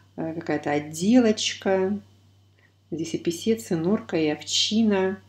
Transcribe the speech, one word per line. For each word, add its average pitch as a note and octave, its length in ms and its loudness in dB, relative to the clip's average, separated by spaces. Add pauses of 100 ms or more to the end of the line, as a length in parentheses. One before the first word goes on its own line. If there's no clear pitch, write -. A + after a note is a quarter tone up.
(160)
э, D#3+ 180 -6
какая-то D3+ 380 -4
отделочка. F#3+ 1300 2 (920)
Здесь D#3+ 240 -6
и - 40 -4
писец, A3 520 -2
и F#3 40 2
норка, F#3 420 0
и D#3+ 120 2
овчина. G3 1000 0